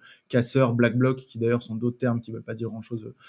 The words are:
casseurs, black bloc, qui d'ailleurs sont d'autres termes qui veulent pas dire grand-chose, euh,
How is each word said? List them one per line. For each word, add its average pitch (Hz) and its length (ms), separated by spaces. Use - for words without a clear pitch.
casseurs, 123 460
black 117 240
bloc, 127 180
qui - 220
d'ailleurs 120 240
sont 110 140
d'autres 120 220
termes 117 220
qui 117 100
veulent 117 120
pas 113 120
dire 113 140
grand-chose, 110 360
euh, 117 100